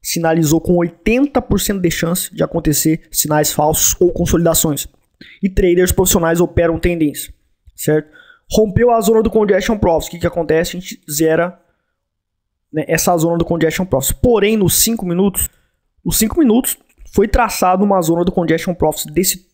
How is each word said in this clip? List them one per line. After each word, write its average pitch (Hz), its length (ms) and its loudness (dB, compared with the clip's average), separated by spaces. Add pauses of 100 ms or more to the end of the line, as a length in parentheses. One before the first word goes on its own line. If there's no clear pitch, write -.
sinalizou 165 600 0
com 180 160 2
oitenta 240 640 0
por 202 180 -2
cento 196 220 -4
de 170 100 0
chance 175 420 -4
de 156 100 -2
acontecer 160 680 -2
sinais 151 400 0
falsos - 480 0
ou 175 120 4
consolidações. 165 760 0 (560)
E 196 60 0
traders 185 420 2
profissionais 170 480 0
operam 165 400 0
tendência, 165 540 -4 (420)
certo? 151 340 -2 (420)
Rompeu 220 380 2
a 233 120 4
zona 220 200 2
do 208 80 0
congestion 208 480 0
profits. 170 300 0
O - 40 -14
que 170 80 -14
que 170 80 -4
acontece? 165 500 -2
A - 20 -8
gente - 220 -16 (100)
zera, 160 480 0 (1120)
né, 151 160 -4
essa 175 300 0
zona 165 200 0
do 170 80 0
congestion 165 400 -2
profits. - 280 -2
Porém, 220 420 2
nos 196 200 0
cinco 220 300 -2
minutos, 180 440 -2 (540)
nos 170 140 -2
cinco 220 220 0
minutos, 247 380 2 (360)
foi 196 140 2
traçado 196 560 2
uma 196 180 2
zona 165 220 0
do 180 80 0
congestion 170 420 -2
profits 156 400 -2
desse 185 400 -2